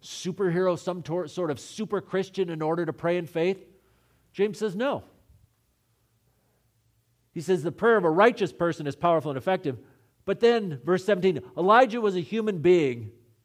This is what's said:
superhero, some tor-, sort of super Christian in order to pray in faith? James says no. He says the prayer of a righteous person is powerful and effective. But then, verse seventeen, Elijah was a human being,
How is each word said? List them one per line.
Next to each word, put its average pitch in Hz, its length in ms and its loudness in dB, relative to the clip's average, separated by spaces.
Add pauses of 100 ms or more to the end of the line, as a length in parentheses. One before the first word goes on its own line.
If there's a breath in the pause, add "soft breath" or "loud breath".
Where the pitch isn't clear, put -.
superhero, 180 760 -2
some 180 240 -8
tor-, 165 260 -6
sort 165 220 -4
of 139 100 -6
super 208 400 -6
Christian 190 480 -4
in 160 140 -8
order 165 240 -2
to 156 60 -4
pray 170 240 -2
in 175 100 -4
faith? 175 400 -2 (640 soft breath)
James 196 260 -2
says 196 160 -4
no. 226 300 -4 (2250)
He 170 100 -10
says 180 200 0
the 170 80 -4
prayer 226 260 2
of 185 80 2
a 165 60 4
righteous 202 420 4
person 165 340 -4
is - 100 -6
powerful 165 340 0
and 135 80 -6
effective. 170 400 -2 (460 soft breath)
But 190 160 -4
then, 220 440 2
verse 180 200 0
seventeen, 190 360 2 (160 loud breath)
Elijah 226 440 4
was 202 160 0
a 180 40 -2
human 208 380 -4
being, 135 540 2 (320)